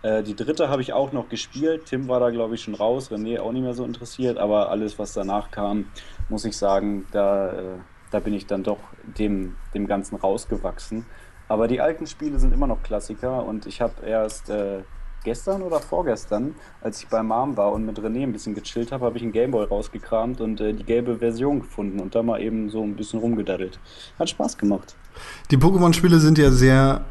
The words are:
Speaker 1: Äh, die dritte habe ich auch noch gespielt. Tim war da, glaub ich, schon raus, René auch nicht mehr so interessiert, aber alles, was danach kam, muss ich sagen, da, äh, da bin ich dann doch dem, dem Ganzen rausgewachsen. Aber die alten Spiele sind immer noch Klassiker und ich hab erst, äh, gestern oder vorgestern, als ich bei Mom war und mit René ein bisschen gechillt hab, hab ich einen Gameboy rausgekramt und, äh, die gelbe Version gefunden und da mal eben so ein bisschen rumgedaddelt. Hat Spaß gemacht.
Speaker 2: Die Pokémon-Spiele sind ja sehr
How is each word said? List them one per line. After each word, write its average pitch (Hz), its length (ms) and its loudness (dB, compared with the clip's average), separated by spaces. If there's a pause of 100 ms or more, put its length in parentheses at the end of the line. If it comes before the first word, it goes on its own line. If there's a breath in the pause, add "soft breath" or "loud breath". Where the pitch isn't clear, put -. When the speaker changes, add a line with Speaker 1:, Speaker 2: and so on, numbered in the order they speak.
Speaker 1:
Äh, 110 220 0
die 104 120 -6
dritte 147 320 0
habe 135 140 0
ich 123 100 -6
auch 139 220 0
noch 120 160 -6
gespielt. 160 560 -4
Tim 131 240 -6
war 123 100 2
da, 123 100 4
glaub 117 220 -2
ich, 113 100 -6
schon 104 140 -8
raus, 117 340 0
René 110 300 -4
auch 113 140 -4
nicht 127 100 -2
mehr 123 100 -4
so 123 120 -6
interessiert, 120 520 -4
aber 104 320 2
alles, 107 300 -4
was 104 140 -8
danach 101 360 -2
kam, 101 360 -2 (420 loud breath)
muss 107 160 -4
ich 110 140 -4
sagen, 98 560 0
da, 98 400 2
äh, 92 240 -8 (340)
da 104 80 0
bin 104 140 -2
ich 95 140 -6
dann 98 160 -4
doch 104 160 -2 (380)
dem, 104 380 -2 (180)
dem 101 140 -2
Ganzen 98 300 -4
rausgewachsen. 98 880 -2 (420 soft breath)
Aber 110 200 2
die 123 120 0
alten 160 260 0
Spiele 147 320 -4
sind 131 160 6
immer 135 140 4
noch 113 160 -2
Klassiker 113 600 -4
und 107 200 -8
ich 113 160 -8
hab 117 220 -2
erst, 110 460 -2
äh, 101 300 -2 (460)
gestern 190 380 -2
oder 165 160 0
vorgestern, 139 760 -2 (260 soft breath)
als - 220 -6
ich - 60 -18
bei 113 120 2
Mom 117 360 0
war 104 160 4
und 107 120 -2
mit 107 140 -6
René 113 240 -4
ein 131 80 -2
bisschen 104 240 -6
gechillt 117 380 -6
hab, 127 80 -6
hab 120 160 -2
ich 117 40 -6
einen 113 120 -4
Gameboy 117 320 2
rausgekramt 113 760 -2
und, 110 220 -2
äh, 107 120 0
die 107 120 -6
gelbe 117 320 0
Version 120 420 0
gefunden 101 400 -6
und 95 160 -6
da 117 80 4
mal 117 180 0
eben 110 280 -2
so 110 120 -4
ein 104 140 -4
bisschen 110 240 -6
rumgedaddelt. 98 600 -2 (380 loud breath)
Hat 170 120 -2
Spaß - 280 -4
gemacht. 101 380 0 (560 loud breath)
Speaker 2:
Die 139 60 8
Pokémon-Spiele 170 640 8
sind 156 180 8
ja 143 140 10
sehr 131 580 8